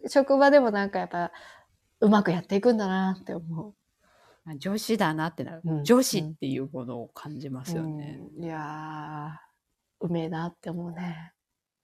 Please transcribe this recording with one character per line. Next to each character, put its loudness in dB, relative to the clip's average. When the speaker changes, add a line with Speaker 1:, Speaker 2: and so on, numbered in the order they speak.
Speaker 1:
職 4
場 8
で 10
も 4
な 0
ん -4
か -4
や -4
っ -10
ぱ、 -4
う 6
ま 8
く 2
や 0
っ -6
て -4
い 2
く 4
ん 0
だ -2
な 0
っ -20
て -10
思 -8
う。 -20
Speaker 2:
ま -14
あ、 -12
女 -4
子 -2
だ 2
な -2
っ -6
て -8
な -12
る。 -18
Speaker 1:
う -2
ん。 -4
Speaker 2:
女 8
子 0
っ -4
て -6
い -2
う -6
も -10
の -8
を -14
感 -14
じ -10
ま -10
す -6
よ -4
ね。 -8
Speaker 1:
う -10
ん。 -10
い -6
や -10
ー、 -6
う -2
め -2
え -4
な -6
っ -10
て -12
思 -8
う -12
ね。 -10